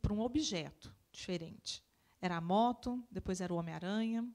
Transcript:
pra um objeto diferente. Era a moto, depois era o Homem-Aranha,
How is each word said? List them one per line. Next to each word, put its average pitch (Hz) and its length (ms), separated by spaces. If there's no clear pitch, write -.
pra 208 120
um 208 80
objeto 226 760
diferente. - 720
Era 180 200
a - 20
moto, 240 720
depois 185 320
era 175 100
o 175 40
Homem-Aranha, 202 800